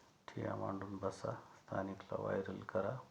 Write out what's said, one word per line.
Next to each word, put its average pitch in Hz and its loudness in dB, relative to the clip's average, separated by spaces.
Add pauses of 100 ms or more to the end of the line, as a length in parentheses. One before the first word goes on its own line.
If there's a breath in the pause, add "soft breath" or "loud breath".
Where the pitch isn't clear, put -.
(280 loud breath)
ठिया 104 0
मांडून 101 0
बसा, - 0
स्थानिकला - -2
व्हायरल 98 2
करा, 101 2 (140)